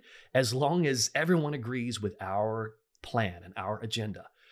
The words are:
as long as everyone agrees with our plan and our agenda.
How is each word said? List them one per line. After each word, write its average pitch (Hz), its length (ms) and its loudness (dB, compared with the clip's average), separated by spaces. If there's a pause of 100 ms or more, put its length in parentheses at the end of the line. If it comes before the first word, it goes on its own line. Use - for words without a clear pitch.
(340)
as 127 200 4
long 147 340 4
as 127 260 2
everyone 156 400 4
agrees 120 480 -4
with 104 200 -2
our 110 540 -2 (260)
plan 92 420 -2
and 90 140 -18
our 101 240 -4
agenda. 107 460 -6 (240)